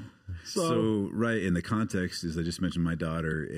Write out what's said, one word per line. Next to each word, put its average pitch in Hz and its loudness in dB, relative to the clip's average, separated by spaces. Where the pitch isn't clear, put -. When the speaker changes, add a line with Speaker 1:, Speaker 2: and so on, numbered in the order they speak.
Speaker 1:
So, - -2
Speaker 2:
So 110 2
Speaker 1:
right, 113 2
in 90 4
the 87 2
context 101 0
is 82 -2
I 85 2
just 85 -2
mentioned 85 0
my 85 2
daughter 80 -2